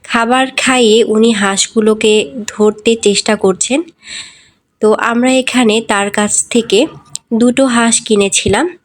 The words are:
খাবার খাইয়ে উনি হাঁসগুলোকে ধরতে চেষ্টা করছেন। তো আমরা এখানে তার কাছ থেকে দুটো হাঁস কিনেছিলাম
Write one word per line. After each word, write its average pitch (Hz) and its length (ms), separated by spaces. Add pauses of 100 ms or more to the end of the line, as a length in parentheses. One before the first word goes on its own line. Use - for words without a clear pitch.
খাবার 240 420 (160)
খাইয়ে 247 360 (160)
উনি 226 180 (100)
হাঁসগুলোকে 214 720 (400)
ধরতে 214 380 (140)
চেষ্টা 208 300
করছেন। 208 440 (1000)
তো 214 60 (220)
আমরা 240 220 (100)
এখানে 247 340 (160)
তার 202 160 (100)
কাছ 208 140 (220)
থেকে 220 260 (640)
দুটো 247 220 (120)
হাঁস 233 200 (120)
কিনেছিলাম 202 580 (200)